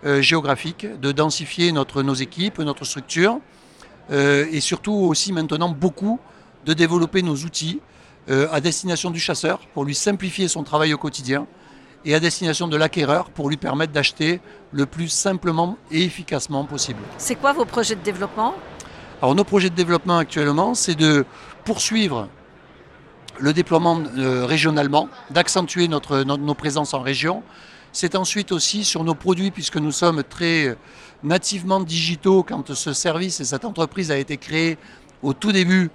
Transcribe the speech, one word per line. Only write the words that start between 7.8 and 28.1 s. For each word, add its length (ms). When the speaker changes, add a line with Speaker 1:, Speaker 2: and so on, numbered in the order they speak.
Speaker 1:
euh, 220
à 80
destination 500
du 80
chasseur 400
pour 100
lui 120
simplifier 500
son 160
travail 320
au 40
quotidien 500
et 100
à 60
destination 480
de 80
l'acquéreur 540
pour 180
lui 80
permettre 360
d'acheter 480
le 160
plus 220
simplement 680
et 140
efficacement 600
possible. 360
Speaker 2:
C'est 160
quoi 180
vos 120
projets 320
de 60
développement ? 520
Speaker 1:
Alors, 140
nos 80
projets 280
de 40
développement 440
actuellement, 560
c'est 200
de 300
poursuivre 640
le 120
déploiement, 480
euh, 280
régionalement, 640
d'accentuer 580
notre, 340
no-, 140
nos 180
présences 400
en 60
région. 420
C'est 240